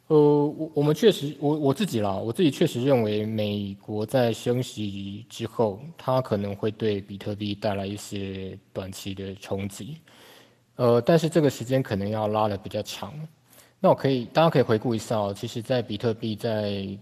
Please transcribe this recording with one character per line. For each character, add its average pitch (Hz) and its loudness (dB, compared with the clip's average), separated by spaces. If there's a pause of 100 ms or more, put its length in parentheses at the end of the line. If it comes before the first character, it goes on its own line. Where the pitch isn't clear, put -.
呃， 156 6
我， 147 4
我 147 2
们 147 4
确 214 6
实， 147 -2
我， 147 2
我 139 2
自 214 0
己 120 -2
啦， 104 0
我 104 -4
自 196 2
己 147 6
确 165 2
实 123 -2
认 131 4
为 107 0
美 104 -2
国 107 -6
在 120 2
升 123 -2
息 101 -8
之 - -8
后， 107 0 (180)
它 131 0
可 127 -2
能 101 -4
会 107 -2
对 107 -2
比 98 -14
特 104 -6
币 101 -4
带 101 -2
来 98 -4
一 101 -6
些 95 -10 (140)
短 95 -8
期 95 -10
的 98 -10
冲 98 -6
击。 120 -14 (800)
呃， 120 6
但 170 6
是 160 4
这 170 4
个 147 4
时 - -6
间 131 2
可 113 -2
能 98 -2
要 107 -2
拉 107 2
得 101 -4
比 - -10
较 107 -4
长。 - -10 (640)
那 190 4
我 156 8
可 - 0
以， 123 0
大 156 2
家 165 8
可 151 4
以 - 6
回 113 4
顾 120 0
一 113 0
下 110 -2
哦， 101 0
其 110 -8
实 117 -8
在 123 0
比 107 -6
特 113 0
币 107 -4
在 104 -2 (160)